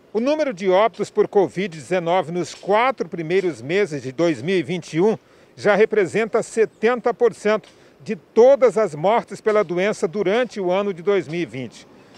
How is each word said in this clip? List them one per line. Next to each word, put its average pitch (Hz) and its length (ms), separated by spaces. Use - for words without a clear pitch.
O 202 60
número 277 340
de 190 160
óbitos 202 400
por 208 180
covid 175 480
dezenove 165 560
nos 175 240
quatro 220 540
primeiros 170 520
meses 151 420
de 131 80
dois 156 300
mil 185 160
e 165 60
vinte 160 300
e 156 80
um 208 160
já 160 200
representa 214 680
setenta 226 720
por 233 200
cento 214 360
de 180 120
todas 233 600
as 196 200
mortes 190 440
pela 214 240
doença 185 440
durante 202 520
o 180 120
ano 202 220
de 170 100
dois 190 240
mil 170 140
e 160 40
vinte. 117 400